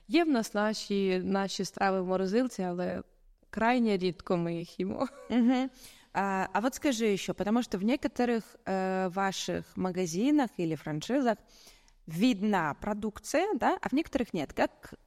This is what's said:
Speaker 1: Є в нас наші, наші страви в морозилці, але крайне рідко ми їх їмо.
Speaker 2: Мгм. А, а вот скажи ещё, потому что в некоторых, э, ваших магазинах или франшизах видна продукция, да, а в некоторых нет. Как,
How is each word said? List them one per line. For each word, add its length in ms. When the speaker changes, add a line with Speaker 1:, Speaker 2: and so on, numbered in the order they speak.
Speaker 1:
Є 160
в 40
нас 260
наші, 720
наші 400
страви 360
в 60
морозилці, 560
але 400
крайне 460
рідко 400
ми 180
їх 260
їмо. 280
Speaker 2:
Мгм. 400
А, 400
а 80
вот 140
скажи 320
ещё, 280
потому 280
что 160
в 40
некоторых, 600
э, 460
ваших 520
магазинах 840
или 180
франшизах 600
видна 760
продукция, 760
да, 280
а 60
в 40
некоторых 420
нет. 180
Как, 420